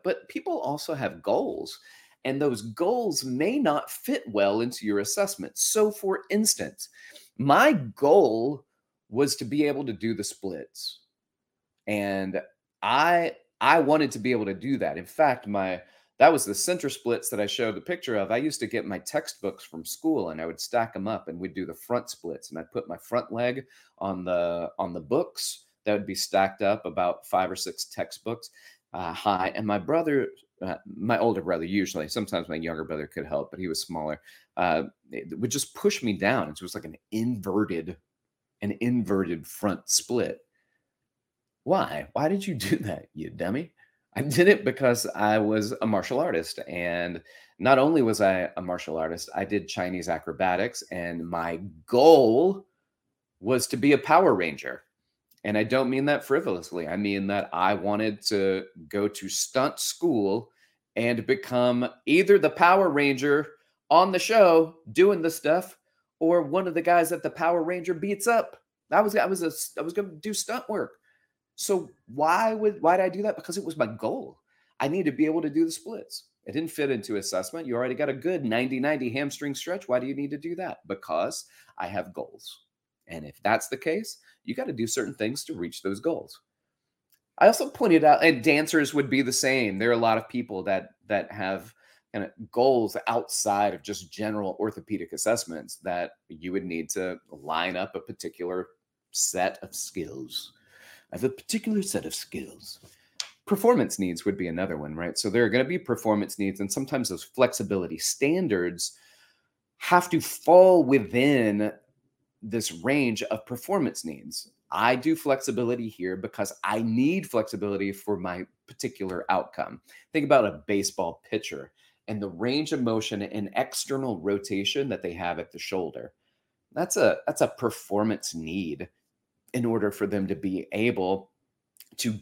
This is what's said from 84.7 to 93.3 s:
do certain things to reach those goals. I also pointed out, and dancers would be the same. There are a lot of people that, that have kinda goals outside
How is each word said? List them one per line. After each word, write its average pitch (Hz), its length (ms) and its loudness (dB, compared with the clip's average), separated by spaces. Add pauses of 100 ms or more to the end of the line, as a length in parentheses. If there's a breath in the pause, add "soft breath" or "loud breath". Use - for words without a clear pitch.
do 117 140 -2
certain 104 280 -4
things 113 300 -4
to 160 100 -10
reach 87 280 -8
those 101 180 -4
goals. 156 400 -6 (960)
I 180 80 8
also 226 240 6
pointed 165 340 4
out, 151 200 8
and 143 180 6
dancers 151 500 2
would 139 160 2
be 131 140 2
the 127 100 -2
same. 123 460 0
There 117 120 2
are - 20 4
a 117 40 4
lot 113 220 4
of 110 100 -6
people 107 360 -6
that, 95 260 -2 (160)
that 98 240 -2
have 98 420 -6 (400 soft breath)
kinda 104 200 -6 (180)
goals 120 460 2 (100)
outside 104 680 0